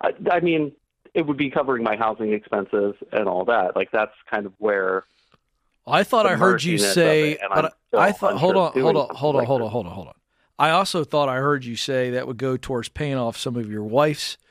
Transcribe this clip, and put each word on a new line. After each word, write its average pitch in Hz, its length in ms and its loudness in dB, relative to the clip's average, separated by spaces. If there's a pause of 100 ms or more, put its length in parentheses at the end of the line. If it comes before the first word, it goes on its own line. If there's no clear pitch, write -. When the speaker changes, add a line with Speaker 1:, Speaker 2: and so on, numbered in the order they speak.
Speaker 1:
I, - 120 0 (180)
I 175 80 4
mean, 160 320 2 (420)
it 160 140 0
would 143 100 -2
be 139 140 -2
covering 131 320 0
my 107 140 0
housing 110 360 -2
expenses 101 600 -2 (160)
and 107 160 0
all 92 180 -2
that. 104 300 0
Like, 95 160 -2
that's 110 240 -2 (120)
kind 104 200 -6
of 92 100 -14
where 95 480 -2 (800)
Speaker 2:
I 165 180 2
thought 226 200 2
Speaker 1:
the 196 60 4
Speaker 2:
I 175 60 2
heard 185 280 2
you 170 140 0
Speaker 1:
murkiness 202 140 2
of - 20 0
Speaker 2:
say, 156 400 4
Speaker 1:
it, - 80 -8
and 196 120 -6
Speaker 2:
but 180 120 2
Speaker 1:
I'm - 340 -4
Speaker 2:
I 196 120 6
Speaker 1:
still 196 180 -2
Speaker 2:
thought, 202 80 -2
hold 175 180 4
Speaker 1:
unsure 185 100 4
Speaker 2:
on, 151 80 -4
Speaker 1:
doing 131 100 0
Speaker 2:
hold 156 120 4
on, 147 60 2
Speaker 1:
something - 160 -6
Speaker 2:
hold 139 180 0
on, 135 40 4
Speaker 1:
like 120 80 0
Speaker 2:
hold 127 140 2
on, 110 60 -4
Speaker 1:
this. 104 60 -6
Speaker 2:
hold 113 120 -4
on, 85 60 -12
hold 90 160 -12
on. - 60 -20 (440)
I 147 140 2
also 180 320 0
thought 143 260 0
I 127 80 -2
heard 139 260 0
you 117 120 -8
say 127 360 -2
that 127 140 -4
would 127 120 -8
go 131 200 -2
towards 127 320 -6
paying 143 280 -6
off 117 200 -4
some 123 180 -6
of 113 140 -4
your 107 140 -6
wife's 139 540 0 (140)